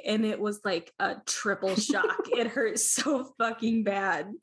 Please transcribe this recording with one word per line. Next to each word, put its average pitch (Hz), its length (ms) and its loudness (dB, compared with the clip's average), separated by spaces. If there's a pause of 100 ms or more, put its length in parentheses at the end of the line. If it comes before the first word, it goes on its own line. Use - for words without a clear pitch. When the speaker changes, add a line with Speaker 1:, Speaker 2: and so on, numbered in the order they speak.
Speaker 1:
and 220 200 2
it 214 140 -2
was 208 260 -2
like 175 340 -2
a 196 260 0
triple 190 500 0
shock. 214 520 0
Speaker 2:
<laughs> - 40 -2
Speaker 1:
It 233 160 2
hurt 226 320 0
so - 580 0
fucking 226 460 2
bad. 196 480 0 (120)